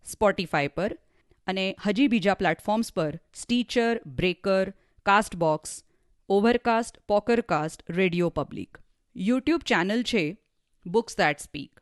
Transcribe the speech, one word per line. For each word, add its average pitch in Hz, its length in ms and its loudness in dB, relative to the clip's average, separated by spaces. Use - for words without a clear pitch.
Spotify 175 540 0
પર 202 300 -4
અને 190 280 -4
હજી 214 220 2
બીજા 202 260 2
પ્લેટફોર્મ્સ 208 600 -2
પર 156 260 -4
સ્ટીચર, 233 720 -2
બ્રેકર, 190 680 -2
કાસ્ટબોક્સ, 175 800 2
ઓવરકાસ્ટ, 226 760 2
પોકરકાસ્ટ, 208 840 0
રેડિયો 175 400 0
પબ્લિક. - 480 -8
YouTube 254 480 0
ચેનલ 208 380 0
છે 180 340 -2
Books 220 320 -2
That 151 140 2
Speak. - 360 -12